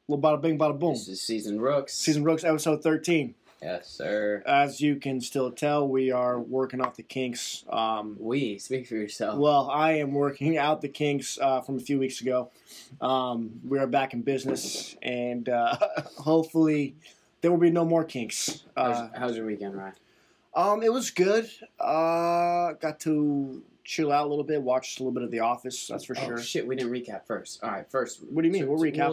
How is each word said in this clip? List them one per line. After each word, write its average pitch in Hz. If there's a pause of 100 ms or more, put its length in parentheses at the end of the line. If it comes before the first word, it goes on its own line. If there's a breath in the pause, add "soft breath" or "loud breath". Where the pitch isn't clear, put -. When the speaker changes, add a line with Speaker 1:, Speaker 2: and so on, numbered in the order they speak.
Speaker 1:
Little 143
bada 151
bing, 160
bada 147
boom. 165
Speaker 2:
This 110
is 95
Season 107
Rooks. 135
Speaker 1:
Season 151
Rooks, 160
episode 156
thirteen. 156 (260)
Speaker 2:
Yes, 90
sir. 104
Speaker 1:
As 139
you 147
can 135
still 127
tell, 147
we 131
are 123
working 131
out 127
the -
kinks. -
Um, 110
Speaker 2:
We? 113
Speak 131
for 117
yourself. 107
Speaker 1:
well, 143
I 156
am 147
working 143
out 147
the 143
kinks, 143
uh, 135
from 135
a -
few 139
weeks 131
ago. 127 (500 loud breath)
Um, 123
we 135
are 135
back 131
in 120
business, 135
and, 123
uh, 120 (220)
<laughs> -
hopefully 156 (460 soft breath)
there 170
will 175
be 170
no 170
more 165
kinks. 117 (140)
Speaker 2:
How's, 123
Speaker 1:
Uh, 117
Speaker 2:
how's 120
your 113
weekend, 101
Ryan? 95 (600 soft breath)
Speaker 1:
Um, 208
it 226
was 254
good. 214 (300)
Uh, 170
got 156
to 147 (200)
chill 151
out 147
a -
little 147
bit, 147
watch 127
a 131
little 127
bit 120
of 110
The 117
Office, 123
that's 110
for 127
Speaker 2:
Oh, 135
Speaker 1:
sure. 120
Speaker 2:
shit, 120
we 131
didn't 123
recap 120
first. -
All 113
right, 95
first. 123
Speaker 1:
What 151
do 165
you 180
mean? 190
Speaker 2:
So, 135
Speaker 1:
We're 147
Speaker 2:
so 160
Speaker 1:
recapping 147